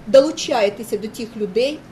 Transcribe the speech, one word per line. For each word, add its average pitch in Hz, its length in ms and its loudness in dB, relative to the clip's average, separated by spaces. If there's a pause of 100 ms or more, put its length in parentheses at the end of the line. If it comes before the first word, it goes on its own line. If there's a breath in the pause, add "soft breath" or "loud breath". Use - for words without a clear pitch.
долучаєтеся 233 920 2
до 214 100 -8
тих 226 280 -10
людей, 226 420 -2 (140)